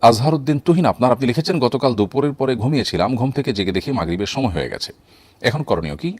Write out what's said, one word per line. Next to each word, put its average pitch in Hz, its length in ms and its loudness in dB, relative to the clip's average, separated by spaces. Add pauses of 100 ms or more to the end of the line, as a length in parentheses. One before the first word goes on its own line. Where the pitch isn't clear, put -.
আজহারউদ্দিন 139 580 4
তুহিন 170 260 2
আপনার, 123 260 2
আপনি 123 160 2
লিখেছেন, 160 320 0
"গতকাল 127 360 0
দুপুরের 135 380 0
পরে 131 220 -2
ঘুমিয়েছিলাম, 120 600 0
ঘুম 127 160 -2
থেকে 135 220 -2
জেগে 98 180 -2
দেখি 92 200 -2
মাগরিবের 90 340 -2
সময় 127 260 -2
হয়ে 71 180 -4
গেছে। - 240 -10 (480)
এখন 151 220 0
করণীয় 80 320 -2
কি? 180 240 -8